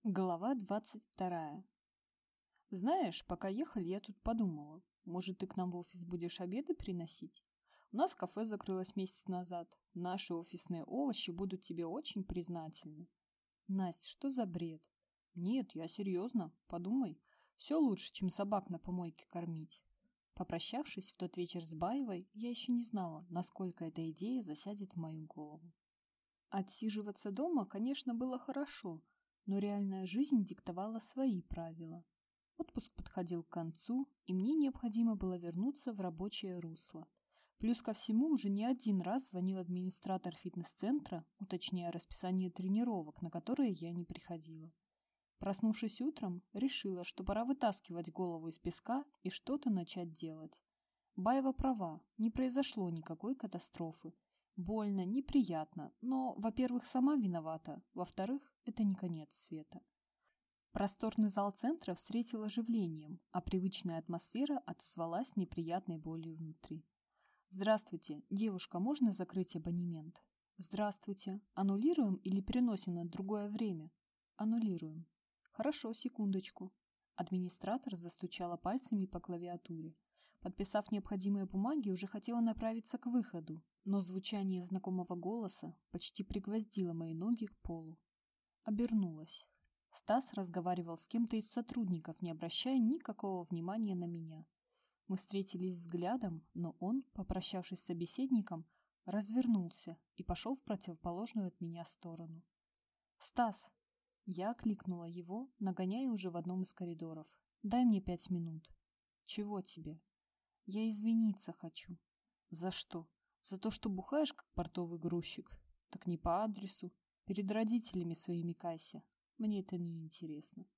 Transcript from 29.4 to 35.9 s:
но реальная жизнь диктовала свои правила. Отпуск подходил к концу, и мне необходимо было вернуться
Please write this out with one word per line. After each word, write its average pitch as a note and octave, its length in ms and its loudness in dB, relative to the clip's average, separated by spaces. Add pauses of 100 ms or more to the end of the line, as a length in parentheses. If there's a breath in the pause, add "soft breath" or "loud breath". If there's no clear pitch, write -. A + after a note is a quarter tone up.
но G3 80 4
реальная G3 480 0
жизнь A3+ 400 4
диктовала G3+ 540 -4
свои B3 420 2
правила. E3 640 -8 (520)
Отпуск - 360 -6
подходил E3+ 500 -4
к - 60 -14
концу, F3 580 -2 (200)
и F#3 60 0
мне G3+ 200 4
необходимо A#3 640 4
было F#3 240 0
вернуться F#3 520 -2